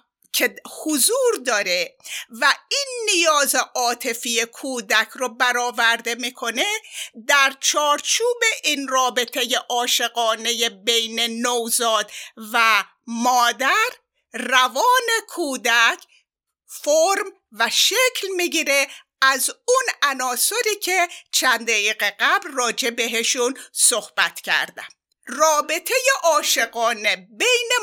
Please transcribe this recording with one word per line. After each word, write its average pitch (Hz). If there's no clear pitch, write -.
که -
حضور 427
داره 196
و 285
این 539
نیاز 302
عاطفی 240
کودک 226
رو 254
برآورده 240
می‌کنه، 240
در 277
چارچوب 302
این 277
رابطهٔ 254
عاشقانهٔ 233
بین 226
نوزاد 233
و 226
مادر، 247
روان 262
کودک 247
فرم 381
و 226
شکل 494
می‌گیره 285
از 262
اون 494
عناصری 269
که 359
چند 233
دقیقه 214
قبل 285
راجع 247
بهشون 233
صحبت -
کردم. 156
رابطهٔ 302
عاشقانه 233
بین 381